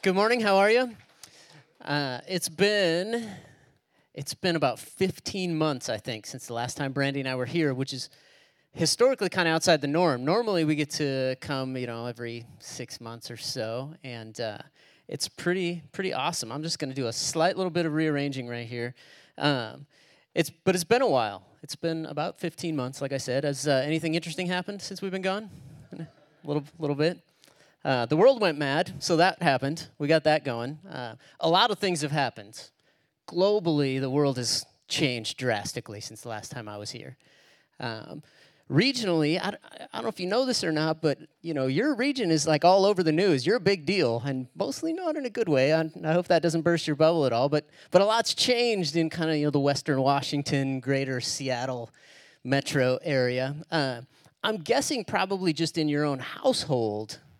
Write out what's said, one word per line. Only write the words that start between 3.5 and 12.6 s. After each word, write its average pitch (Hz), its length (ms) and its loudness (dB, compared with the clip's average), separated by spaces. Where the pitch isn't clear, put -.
it's - 200 -10
been 175 200 -2
about 139 240 0
fifteen 185 800 -4
months, 151 300 -2
I 113 80 -2
think, 110 300 -10
since - 200 -12
the 120 80 -10
last 120 220 -6
time 135 160 -4
Brandy 139 260 -2
and 135 100 -4
I 131 60 -4
were 127 100 -2
here, 139 300 0
which 131 180 -4
is 127 160 -10
historically 208 600 2
kinda 175 200 2
outside 160 300 4
the 143 80 -4
norm. 143 360 2
Normally, 190 400 2
we 151 120 2
get 147 140 -2
to 135 500 -2
come, 131 360 -4
you 123 120 -6
know, 117 180 -8
every 117 400 -10